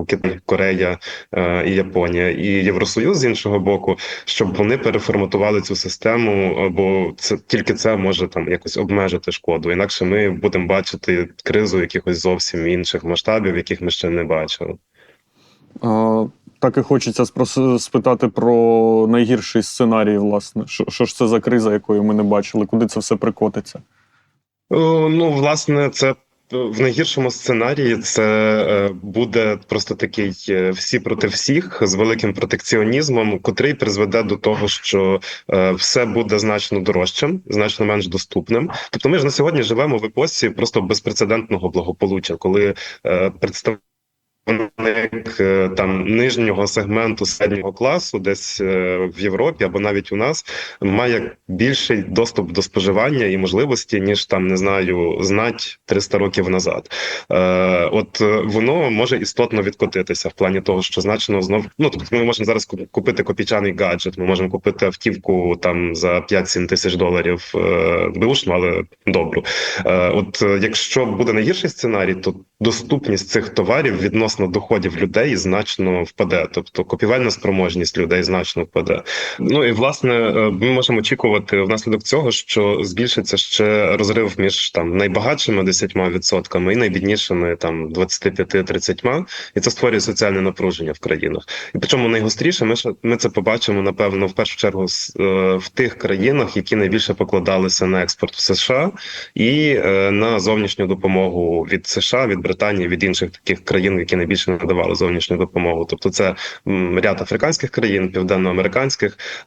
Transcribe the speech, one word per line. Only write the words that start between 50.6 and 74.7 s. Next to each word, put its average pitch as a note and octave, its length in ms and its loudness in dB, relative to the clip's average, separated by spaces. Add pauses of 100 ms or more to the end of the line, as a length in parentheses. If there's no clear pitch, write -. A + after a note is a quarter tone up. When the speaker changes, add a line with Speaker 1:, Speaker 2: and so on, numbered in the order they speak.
Speaker 1:
має A2+ 500 0 (160)
більший G#2+ 600 0
доступ G2 440 0
до F#2+ 100 -2
споживання G#2+ 640 0
і F#2+ 120 0
можливості, G#2 640 0
ніж, G2+ 240 0
там, F#2 220 0
не F#2 100 2
знаю, F2+ 640 0
знать G#2 640 -2
триста G2+ 320 0
років F#2+ 320 0
назад. - 420 -2 (400)
Е, F#2 540 2
от, - 360 -2
е, G#2+ 240 2
воно A#2+ 460 0
може A#2+ 260 0
істотно A2 440 0
відкотитися F#2+ 680 -2
в - 40 -10
плані F#2+ 280 0
того, F#2 200 0
що F#2 200 -2
значно G2+ 400 0
знов-, G2+ 240 0 (140)
ну, D3+ 100 4
тобто F#2 280 -4
ми A#2 60 2
можемо A2 220 0
зараз A2 200 0
куп-, G2 260 -10
купити G#2 320 0
копійчаний G2+ 560 -2
гаджет, F2+ 380 -2
ми F#2 80 -2
можемо F#2 240 2
купити G2 360 0
автівку, F#2 760 0
там, F2 340 0
за F2 260 2
п'ять-сім F#2 460 0
тисяч F#2 280 0
доларів, F2 600 0
е, F2 600 2
беушну, A2+ 380 2
але F2 300 0 (240)
добру. F2+ 360 0 (420)
Е, F2+ 240 4
от, G2 320 -2
е, G2+ 200 2
якщо - 440 0
буде A2 280 0
найгірший D3 360 0
сценарій, G2 460 -2
то F#2 200 -4 (240)
доступність A2+ 720 -2
цих A2+ 200 -2
товарів A2 520 0
відносно G#2+ 300 0 (160)
доходів F#2 500 -2